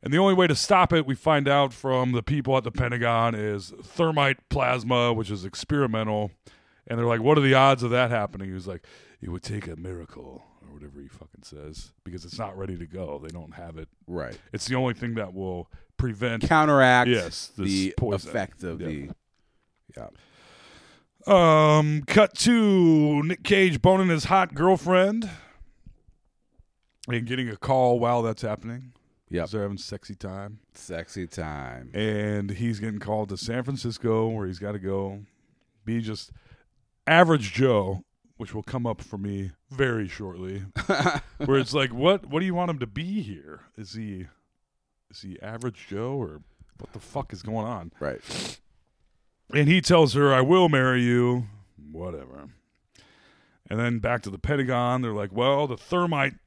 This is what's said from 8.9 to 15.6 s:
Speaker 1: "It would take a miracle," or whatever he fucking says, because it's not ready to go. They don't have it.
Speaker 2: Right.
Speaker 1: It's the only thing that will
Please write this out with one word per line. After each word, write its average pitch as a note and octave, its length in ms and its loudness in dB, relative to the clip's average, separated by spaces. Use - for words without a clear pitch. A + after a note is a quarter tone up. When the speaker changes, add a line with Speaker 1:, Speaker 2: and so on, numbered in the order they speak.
Speaker 1:
"It - 100 -10
would F2 120 -10
take G#2+ 240 -8
a E2+ 80 -12
miracle," E2+ 680 -14
or D2 100 -20
whatever C#2+ 280 -20
he C#2 80 -20
fucking - 340 -20
says, D2 500 -18
because F2 200 -14
it's F2 140 -16
not G2 180 -10
ready F#2+ 200 -8
to E2+ 100 -12
go. D2+ 340 -10
They D#2 100 -14
don't D#2+ 240 -16
have E2 240 -16
it. D#2 100 -14
Speaker 2:
Right. D2+ 320 -10
Speaker 1:
It's A2+ 140 -8
the B2+ 100 -2
only B2+ 180 -2
thing A#2+ 200 -8
that G2 200 -6
will F#2 340 -8